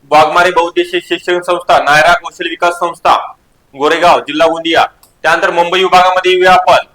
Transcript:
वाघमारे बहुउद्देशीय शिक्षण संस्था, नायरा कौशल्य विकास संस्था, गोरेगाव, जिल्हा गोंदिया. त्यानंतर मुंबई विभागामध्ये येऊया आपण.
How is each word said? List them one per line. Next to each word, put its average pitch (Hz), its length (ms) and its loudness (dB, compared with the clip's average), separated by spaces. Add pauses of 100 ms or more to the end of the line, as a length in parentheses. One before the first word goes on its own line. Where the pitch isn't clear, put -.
(100)
वाघमारे 160 400 2
बहुउद्देशीय 175 500 -2
शिक्षण 180 400 -6
संस्था, 175 420 -2
नायरा 151 300 2
कौशल्य 170 380 -6
विकास 170 240 -4
संस्था, 165 580 -4 (460)
गोरेगाव, 156 420 2
जिल्हा 151 260 -2
गोंदिया. 165 400 -2 (360)
त्यानंतर 170 280 -2
मुंबई 175 320 -2
विभागामध्ये 185 500 2
येऊया 185 200 2
आपण. 180 260 4 (160)